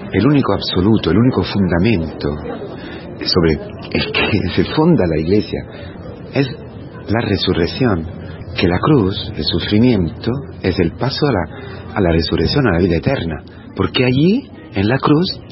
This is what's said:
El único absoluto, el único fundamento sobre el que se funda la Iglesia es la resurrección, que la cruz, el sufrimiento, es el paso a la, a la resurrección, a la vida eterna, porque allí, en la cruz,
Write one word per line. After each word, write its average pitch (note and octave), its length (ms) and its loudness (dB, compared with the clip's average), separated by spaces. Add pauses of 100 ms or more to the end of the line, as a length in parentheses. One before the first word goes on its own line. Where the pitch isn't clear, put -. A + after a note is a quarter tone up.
(120)
El G2+ 160 4
único C#3 260 4
absoluto, F#2+ 580 2
el F2 60 4
único A#2 260 4
fundamento E2+ 840 0 (960)
sobre E2 300 4 (380)
el - 200 -2
que - 420 0
se - 220 0
funda D#3 320 4
la D#2+ 100 0
Iglesia D#2+ 420 0 (760)
es C3+ 140 2 (600)
la G#2+ 140 2
resurrección, F2+ 840 0 (540)
que G3 80 4
la F3 120 2
cruz, G#2 560 2
el D2+ 100 -4
sufrimiento, G#2 840 2 (320)
es F#2 180 0
el - 120 2
paso - 340 -2
a C#3 60 2
la, - 640 -6
a G2+ 60 0
la E2+ 100 4
resurrección, G2 560 2
a F2 60 4
la E2 60 2
vida E2+ 180 2
eterna, E2 460 -4 (320)
porque F#2+ 280 0
allí, D3+ 480 2 (240)
en G2 140 2
la C3 100 2
cruz, E3 400 2 (120)